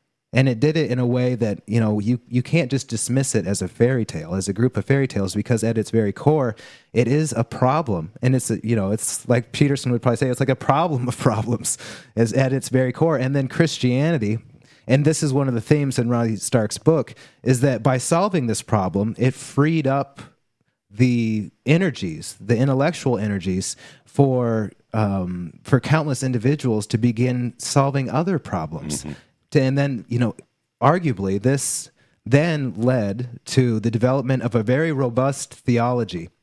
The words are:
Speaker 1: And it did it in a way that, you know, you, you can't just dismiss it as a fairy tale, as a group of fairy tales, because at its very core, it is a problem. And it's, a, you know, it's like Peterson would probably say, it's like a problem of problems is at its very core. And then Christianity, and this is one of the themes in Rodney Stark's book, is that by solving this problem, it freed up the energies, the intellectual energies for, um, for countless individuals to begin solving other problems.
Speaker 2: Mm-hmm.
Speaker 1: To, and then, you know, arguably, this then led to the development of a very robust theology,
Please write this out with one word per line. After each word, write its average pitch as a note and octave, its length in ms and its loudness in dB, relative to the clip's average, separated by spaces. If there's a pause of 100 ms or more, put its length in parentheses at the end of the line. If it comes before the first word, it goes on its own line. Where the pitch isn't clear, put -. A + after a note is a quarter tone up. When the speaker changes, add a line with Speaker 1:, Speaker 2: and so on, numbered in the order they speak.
(340)
Speaker 1:
And C3+ 160 4
it A2+ 100 -2
did D3+ 160 2
it C#3 160 0
in B2 80 -2
a B2+ 60 2
way B2+ 300 0
that, G#2 320 -2
you A2+ 120 0
know, G#2+ 200 2
you, A#2 280 0
you B2 160 0
can't D#3 260 0
just C3+ 200 -4
dismiss B2 440 -2
it F#2+ 140 0
as G2 140 -2
a F#2+ 80 -4
fairy A#2+ 340 2
tale, G#2 320 -8
as F#2+ 140 -2
a G2 40 0
group A#2 220 0
of G#2 80 -2
fairy C3+ 240 2
tales, G2 260 -2
because G#2+ 300 -2
at A2+ 140 0
its G#2+ 120 -2
very G#2+ 220 2
core, C3+ 440 0 (360)
it A#2+ 160 2
is D3 240 2
a A2+ 140 0
problem. B2 680 0 (100)
And B2+ 140 4
it's, A#2+ 160 -2
a, G#2+ 100 -2
you A2+ 140 0
know, G2 160 0
it's - 380 -6
like A#2+ 240 0
Peterson C#3 400 2
would A#2 80 0
probably A#2+ 160 2
say, C3+ 120 0
it's B2 120 -2
like C3+ 80 0
a C3 60 2
problem C#3+ 520 0
of A#2+ 100 -4
problems G#2+ 600 -2 (380)
is A2+ 180 2
at C3 180 0
its C3+ 160 -4
very B2+ 240 0
core. D#3+ 240 0
And C3+ 200 -2
then C3+ 120 0
Christianity, C3 920 0 (460)
and C#3 200 4
this D#3 180 2
is D3 80 0
one C3+ 160 0
of B2+ 60 0
the A#2 80 -2
themes C#3+ 360 2
in A#2+ 120 0
Rodney A#2 260 0
Stark's G#2+ 420 -2
book, D#3 380 0 (260)
is B2 200 0
that B2+ 200 0
by C3 160 2
solving E3+ 500 0
this G#2+ 140 -2
problem, G2+ 560 0
it B2+ 160 2
freed D3+ 540 0
up C3+ 320 -4 (720)
the A2 600 0 (140)
energies, C#3+ 720 -2
the G#2+ 180 0
intellectual C3+ 600 0
energies G2+ 600 -4 (260)
for, B2 680 2 (200)
um, F#2 680 -2
for C3 160 4
countless D3 420 0
individuals B2 640 0
to A#2+ 100 -2
begin B2 600 0
solving C#3 520 0
other E3 300 -2
problems. D2+ 640 -8
Speaker 2:
Mm-hmm. D2 100 -10 (380)
Speaker 1:
To, C#3 100 4
and C3 160 0
then, C#3 320 -2
you A#2+ 100 0
know, A#2 160 0 (460)
arguably, A2+ 600 2
this - 480 -2 (360)
then C#3+ 500 2
led A#2+ 680 -2
to A#2+ 340 2
the A2 100 -2
development B2+ 540 0
of A#2 120 -2
a A2+ 60 0
very C#3 300 0
robust C3 640 -2
theology, A#2 760 -2 (140)